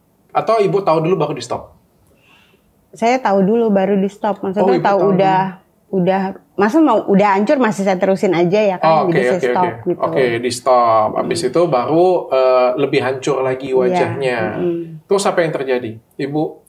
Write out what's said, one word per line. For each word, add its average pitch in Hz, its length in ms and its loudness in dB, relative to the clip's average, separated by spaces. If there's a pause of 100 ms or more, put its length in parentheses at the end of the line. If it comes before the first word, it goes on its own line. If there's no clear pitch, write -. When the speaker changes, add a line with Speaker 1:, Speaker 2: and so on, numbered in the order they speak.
(280)
Speaker 1:
Atau 220 300 0
Ibu 196 220 2
tahu 160 200 0
dulu 170 160 0
baru 151 160 -2
di 131 80 -10
stop? - 340 -10 (1160)
Speaker 2:
Saya 233 280 0
tahu 202 220 0
dulu 226 280 2
baru 196 260 0
di 196 140 0
stop. 202 320 -6
Maksudnya 190 240 -2
Speaker 1:
Oh, 196 80 4
Ibu 170 80 2
Speaker 2:
tahu 196 200 2
Speaker 1:
tahu 196 120 2
Speaker 2:
udah, 190 280 2 (480)
Speaker 1:
dulu. 196 120 -2
Speaker 2:
udah, 190 200 0 (340)
masa 214 240 0
mau 254 260 4
udah 196 280 4
hancur 208 240 2
masih 214 260 0
saya 190 120 0
terusin 185 380 0
aja 175 280 2
ya 190 160 2
kan? 165 80 -4
Speaker 1:
Oh, 160 200 4
oke, 180 40 -2
Speaker 2:
Jadi 147 160 2
saya 123 80 0
Speaker 1:
oke, 151 160 -2
Speaker 2:
stop 123 160 0
Speaker 1:
oke. 117 240 -6
Speaker 2:
gitu. 170 160 -2
Speaker 1:
Oke, 131 200 0 (160)
di 123 120 -2
stop. 117 640 2
Habis 92 240 -4
Speaker 2:
Hmm. 123 80 0
Speaker 1:
itu 165 160 0
baru, 147 420 2 (220)
eh, 127 480 2
lebih 139 240 0
hancur 131 400 -2
lagi 131 280 -4
Speaker 2:
Iya, 131 80 0
Speaker 1:
wajahnya. 123 640 0 (180)
Speaker 2:
mm-mm. 175 240 -4 (240)
Speaker 1:
Terus 196 200 0
apa 185 160 -2
yang 160 120 0
terjadi? 127 380 -4 (260)
Ibu, 147 260 -4 (260)